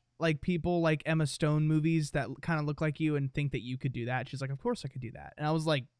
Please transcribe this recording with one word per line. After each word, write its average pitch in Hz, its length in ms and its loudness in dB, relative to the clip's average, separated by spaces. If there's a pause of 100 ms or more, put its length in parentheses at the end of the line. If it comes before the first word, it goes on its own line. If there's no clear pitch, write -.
(180)
like, 160 220 2
people 175 400 2
like 156 260 4
Emma 160 200 2
Stone 151 420 2
movies 156 440 4
that 139 160 0
l-, 135 140 -8
kinda 156 200 0
look 147 180 -2
like 156 200 0
you 151 160 2
and 139 160 0
think 143 200 -2
that 117 100 -4
you 127 160 -6
could 135 140 -2
do 117 140 -4
that?" 123 220 -4
She's 131 120 -10
like, 135 100 -6
"Of 135 100 -8
course 240 240 -4
I 139 40 -6
could 131 140 -12
do 101 100 -8
that." 71 260 -14
And 151 80 -4
I 156 60 2
was 160 140 0
like, 139 180 2 (160)